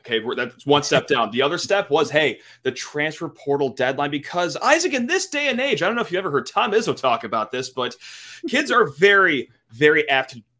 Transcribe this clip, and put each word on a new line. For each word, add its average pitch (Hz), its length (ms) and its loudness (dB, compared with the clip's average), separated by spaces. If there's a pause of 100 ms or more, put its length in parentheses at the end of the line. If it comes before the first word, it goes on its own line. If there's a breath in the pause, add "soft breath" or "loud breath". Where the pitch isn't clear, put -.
Okay, 117 180 -2
we're, 120 160 -6
that's 123 320 -8
one 143 160 6
step 135 240 2
down. 117 240 0
The 120 100 0
other 156 160 0
step 196 320 -2
was, 143 220 2
hey, 147 300 0 (200 soft breath)
the 127 100 -2
transfer 151 560 -6
portal 139 420 -2
deadline, 139 420 -2
because, 175 460 -4
Isaac, 294 360 2
in 240 140 -2
this 359 220 -2
day 294 180 -4
and 247 120 -2
age, 254 220 -2
I 175 60 0
don't 233 80 -2
know 233 80 -2
if - 80 -10
you 180 80 -2
ever 190 100 -4
heard 139 160 0
Tom 220 280 -4
Izzo 202 220 0
talk 120 280 0
about 107 280 -4
this, 127 200 -6
but 123 240 -6 (520 loud breath)
kids 277 220 0
are 220 300 2
very, 190 500 4 (220)
very 151 380 4
apt 135 240 0
to 117 100 -18 (160)